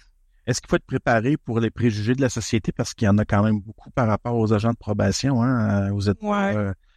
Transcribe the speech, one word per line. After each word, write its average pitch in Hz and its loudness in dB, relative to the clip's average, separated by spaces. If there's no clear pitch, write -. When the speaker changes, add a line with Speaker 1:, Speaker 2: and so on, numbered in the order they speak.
Speaker 1:
Est-ce 117 -2
qu'il - -16
faut 180 2
être 170 -4
préparé 127 0
pour 117 -4
les 113 0
préjugés 113 0
de 135 -2
la 131 2
société? 117 -4
Parce - -6
qu'il - -2
y 101 4
en 101 6
a 107 2
quand 101 2
même 107 2
beaucoup 104 -16
par 123 0
rapport 110 -2
aux 110 0
agents 107 2
de 120 -6
probation, 104 -2
hein. 107 0
Euh, 101 -2
vous 101 0
êtes, 95 0
Speaker 2:
Ouais. 208 -2
Speaker 1:
euh, 101 -4